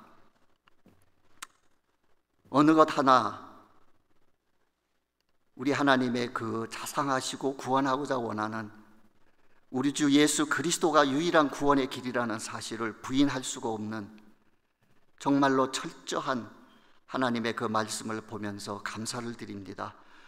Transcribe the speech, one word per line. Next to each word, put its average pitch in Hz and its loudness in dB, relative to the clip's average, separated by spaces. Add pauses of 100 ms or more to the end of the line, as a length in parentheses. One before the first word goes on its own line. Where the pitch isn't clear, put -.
(2500)
어느 147 6
것 156 6
하나 123 4 (2000)
우리 127 -2
하나님의 127 2
그 113 -6
자상하시고 139 -4
구원하고자 135 0
원하는 110 -6 (1000)
우리 131 0
주 147 2
예수 147 6
그리스도가 151 2
유일한 156 2
구원의 139 2
길이라는 120 -4
사실을 110 -8
부인할 135 0
수가 - -8
없는 107 -8 (1000)
정말로 135 2
철저한 143 -6 (500)
하나님의 120 -2
그 - -6
말씀을 110 -4
보면서 101 -10
감사를 117 -8
드립니다. 101 -12 (320)